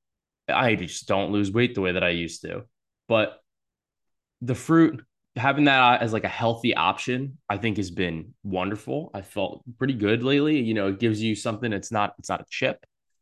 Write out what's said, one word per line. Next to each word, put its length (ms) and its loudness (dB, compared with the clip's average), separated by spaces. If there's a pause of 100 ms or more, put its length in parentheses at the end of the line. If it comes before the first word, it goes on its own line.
(460)
I 280 2
just 340 -6
don't 240 0
lose 180 0
weight 240 2
the 60 -2
way 120 0
that 120 -2
I 60 2
used 320 -4
to. 220 -10 (440)
But 300 0 (1040)
the 120 -2
fruit, 480 4 (340)
having 280 2
that 380 6
as, 100 -2
like, 120 0
a 40 -2
healthy 460 0
option, 640 -2 (100)
I 80 -2
think 220 -2
has 120 -4
been 520 -6
wonderful. 720 -6
I 80 -10
felt 400 -6 (160)
pretty 160 0
good 280 2
lately. 380 2
You 140 0
know, 140 0
it 120 -4
gives 220 0
you 120 0
something. 380 -4
It's 180 -6
not, 280 -2
it's 100 -12
not 140 -4
a 80 -20
chip. 340 -4 (360)